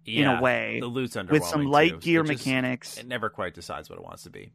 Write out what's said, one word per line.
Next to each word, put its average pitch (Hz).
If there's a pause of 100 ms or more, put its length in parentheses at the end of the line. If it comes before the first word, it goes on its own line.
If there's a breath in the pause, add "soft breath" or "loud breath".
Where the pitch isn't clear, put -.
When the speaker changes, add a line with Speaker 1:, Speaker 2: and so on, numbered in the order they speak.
Speaker 1:
in 110
a -
Speaker 2:
Yeah, -
Speaker 1:
way, 117
Speaker 2:
the 117
loot's 123
Speaker 1:
with 123
some 151
Speaker 2:
underwhelming, 139
Speaker 1:
light 156
Speaker 2:
too. 160
Speaker 1:
gear 165
Speaker 2:
It 156
just, 139
Speaker 1:
mechanics. 127
Speaker 2:
it 117
never 113
quite 90
decides 80
what -
it 50
wants 50
to -
be. 50